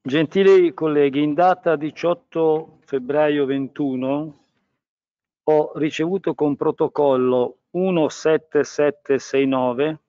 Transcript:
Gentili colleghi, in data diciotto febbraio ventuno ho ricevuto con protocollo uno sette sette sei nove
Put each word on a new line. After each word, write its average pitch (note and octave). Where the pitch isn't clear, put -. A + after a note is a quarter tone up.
Gentili F3
colleghi, D3
in D3+
data F3
diciotto D#3+
febbraio C#3+
ventuno C3+
ho D3+
ricevuto D#3+
con D3
protocollo B2+
uno F3
sette D3+
sette C#3+
sei C3+
nove C3+